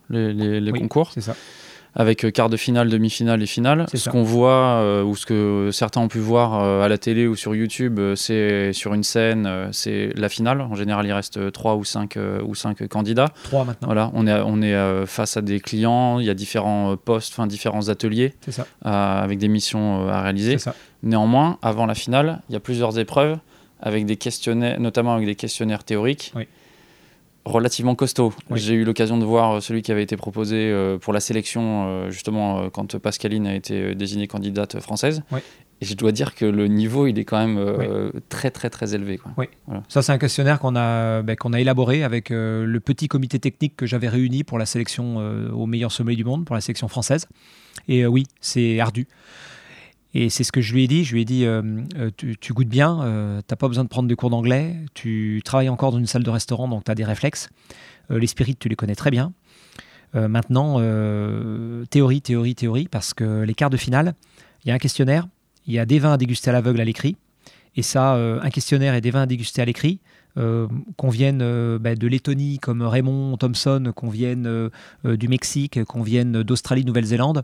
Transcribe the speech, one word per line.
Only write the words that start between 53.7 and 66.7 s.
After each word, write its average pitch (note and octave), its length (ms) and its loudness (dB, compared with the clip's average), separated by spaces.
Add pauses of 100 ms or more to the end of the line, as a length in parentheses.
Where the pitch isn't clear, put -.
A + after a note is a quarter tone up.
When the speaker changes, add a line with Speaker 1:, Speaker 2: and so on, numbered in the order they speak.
Speaker 2:
de A2 60 -2
prendre B2 180 0
des A#2 60 2
cours A#2+ 160 0
d'anglais, B2+ 440 0 (200)
tu G#2+ 500 -4
travailles C3 240 2
encore B2+ 240 0
dans A#2+ 60 2
une A#2+ 80 2
salle A#2+ 160 0
de A#2 80 -2
restaurant, A#2 380 -2
donc A2 160 -4
t'as A2 100 -2
des A2 100 -2
réflexes. G#2+ 460 -4 (600)
Euh, A#2+ 80 0
les A#2 80 2
spirits, B2 300 0
tu - 140 -4
les A2 60 -2
connais G#2 180 -2
très - 160 0
bien. C3+ 240 0 (800)
Euh, A2 120 2
maintenant, B2+ 520 2
euh, A2 1120 -2
théorie, C#3 320 4
théorie, A#2+ 320 0
théorie, B2 360 -2
parce - 220 -4
que G#2+ 300 0
les G#2+ 100 0
quarts D3 160 0
de C3 80 0
finale, C#3+ 380 2 (500)
il C3+ 40 -4
y - 20 2
a A#2+ 40 2
un C3 40 2
questionnaire, C#3+ 500 2 (380)
il A#2+ 80 -2
y A#2 40 2
a A#2 60 2
des C3+ 140 6
vins D3 160 4
à - 20 4
déguster B2 320 0
à B2 60 4
l'aveugle A#2+ 260 4